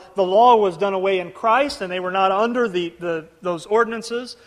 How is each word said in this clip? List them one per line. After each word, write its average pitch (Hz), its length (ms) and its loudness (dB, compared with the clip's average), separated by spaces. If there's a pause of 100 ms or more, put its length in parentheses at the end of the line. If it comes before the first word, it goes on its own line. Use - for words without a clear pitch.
(140)
the 196 100 0
law 226 320 6
was 190 220 0
done 196 160 0
away 190 240 0
in 175 140 -8
Christ, 254 500 0
and 180 100 -8
they 185 80 -6
were 180 120 -6
not 190 200 2
under 233 340 0
the, 175 320 -4
the, 165 280 -6 (160)
those 175 240 -6
ordinances 226 800 -4